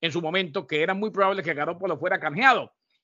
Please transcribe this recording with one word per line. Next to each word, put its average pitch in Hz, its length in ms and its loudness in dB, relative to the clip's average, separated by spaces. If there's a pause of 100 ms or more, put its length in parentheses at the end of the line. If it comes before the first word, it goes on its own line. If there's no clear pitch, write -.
en 165 100 -2
su 170 100 -2
momento 165 460 -2
que 151 160 0
era 185 100 2
muy 202 180 -2
probable 190 300 2
que 160 120 -2
Garoppolo 170 440 -2
fuera 180 220 0
canjeado. 160 540 2 (300)